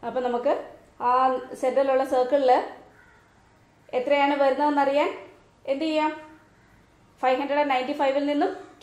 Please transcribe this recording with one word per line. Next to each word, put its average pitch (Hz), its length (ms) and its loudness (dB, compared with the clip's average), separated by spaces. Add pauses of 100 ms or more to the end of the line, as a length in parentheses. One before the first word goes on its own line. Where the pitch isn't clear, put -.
അപ്പൊ 240 140 -4
നമുക്ക് 247 320 -2 (500)
ആ 254 340 2 (160)
സെന്ററിലുള്ള 262 520 0
സർക്കിളിൽ 254 460 2 (1400)
എത്രയാണ് 285 500 2
വരുന്നതെന്നറിയാൻ 285 840 0 (380)
എന്ത് 277 200 -2
ചെയ്യാം? 311 260 0 (1080)
ഫൈവ് 262 200 2
ഹൺഡ്രഡ് 277 180 -2
ആൻഡ് 285 120 0
നയൻറ്റി 254 220 -2
ഫൈവിൽ 277 320 0
നിന്നും 294 280 0 (300)